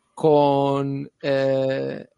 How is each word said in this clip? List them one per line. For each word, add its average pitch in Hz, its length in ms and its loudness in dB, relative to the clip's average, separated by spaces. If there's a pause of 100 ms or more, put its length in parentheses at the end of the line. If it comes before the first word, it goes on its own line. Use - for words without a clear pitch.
(140)
con, 139 960 2 (100)
eh, 135 840 -2 (120)